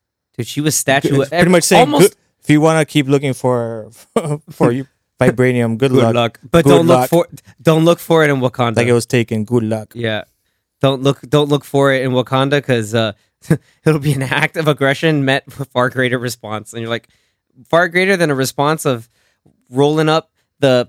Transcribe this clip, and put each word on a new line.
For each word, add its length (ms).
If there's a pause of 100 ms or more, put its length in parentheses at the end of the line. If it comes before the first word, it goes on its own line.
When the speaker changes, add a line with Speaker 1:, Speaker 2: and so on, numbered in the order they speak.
(360)
Speaker 1:
Dude, 100
she 140
was 140
statue 360
Speaker 2:
Good, 120
Speaker 1:
of 80
Speaker 2:
pretty 200
much 140
saying, 160
Speaker 1:
almost 300
Speaker 2:
"Good, 80 (240)
if 80
you 100
wanna 240
keep 240
looking 260
for, 560 (240)
<laughs> 360
for 220
you, 140 (340)
vibranium, 580
good 140
Speaker 1:
Good 100
Speaker 2:
luck. 120
Speaker 1:
luck. 260 (100)
But 140
Speaker 2:
Good 60
Speaker 1:
don't 160
look 140
Speaker 2:
luck." 100
Speaker 1:
for, 180 (340)
don't 220
look 160
for 240
it 60
in 100
Wakanda. 380
Speaker 2:
Like 100
it 40
was 140
taken. 380
Good 200
luck. 300
Speaker 1:
Yeah. 300 (560)
Don't 220
look, 200
don't 260
look 160
for 280
it 120
in 80
Wakanda 500
'cause, 320
uh, 180 (360)
<laughs> 380
it'll 140
be 120
an 100
act 340
of 120
aggression 560
met 200 (140)
with 120
far 200
greater 280
response. 540
And 100
you're 80
like, 180 (600)
far 200
greater 280
than 140
a 40
response 500
of 240 (600)
rolling 380
up 220 (280)
the 300